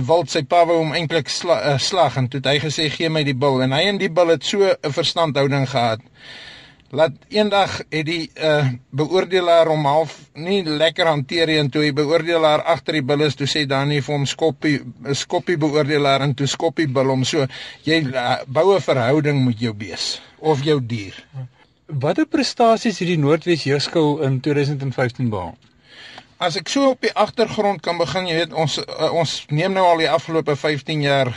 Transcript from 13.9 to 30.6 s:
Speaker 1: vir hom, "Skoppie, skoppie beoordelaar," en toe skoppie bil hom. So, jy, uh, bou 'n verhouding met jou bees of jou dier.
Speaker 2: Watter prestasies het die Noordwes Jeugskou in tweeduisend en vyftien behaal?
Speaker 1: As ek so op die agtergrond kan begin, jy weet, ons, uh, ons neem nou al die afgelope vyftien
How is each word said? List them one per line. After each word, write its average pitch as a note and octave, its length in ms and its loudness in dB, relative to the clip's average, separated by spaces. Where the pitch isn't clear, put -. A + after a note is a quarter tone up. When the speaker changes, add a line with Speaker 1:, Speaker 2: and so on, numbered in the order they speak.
Speaker 1:
vir D3 140 -4
hom, C#3+ 100 0
"Skoppie, D3+ 560 -2
skoppie F3 460 -2
beoordelaar," C#3+ 640 2
en C#3 120 0
toe C3+ 140 -2
skoppie E3 400 -2
bil C3 200 0
hom. C3 160 0
So, C#3 240 0
jy, D#3+ 200 2
uh, B2 240 0
bou E3+ 280 4
'n E3 60 2
verhouding C#3 640 2
met A2+ 140 0
jou A2+ 140 -2
bees G2+ 480 -8
of D3+ 240 0
jou D3 220 2
dier. G#2+ 280 -8
Speaker 2:
Watter D#3 320 0
prestasies A#3 720 0
het F#3 80 -2
die F3 120 0
Noordwes D#3+ 480 2
Jeugskou D3 560 0
in C3 180 0
tweeduisend C#3+ 400 -2
en C3+ 140 -6
vyftien B2 340 -2
behaal? F2+ 280 -6
Speaker 1:
As E3+ 200 -2
ek D#3+ 120 -12
so C#4 220 4
op - 100 -8
die G#3+ 100 0
agtergrond G3+ 720 0
kan F3 160 -2
begin, F3+ 280 -2
jy D#3+ 120 0
weet, E3 140 -4
ons, D#3+ 260 -2
uh, - 340 -4
ons E3 200 0
neem F3+ 240 0
nou F#3+ 100 2
al E3 160 4
die D3+ 80 2
afgelope D#3 500 0
vyftien D3+ 440 -2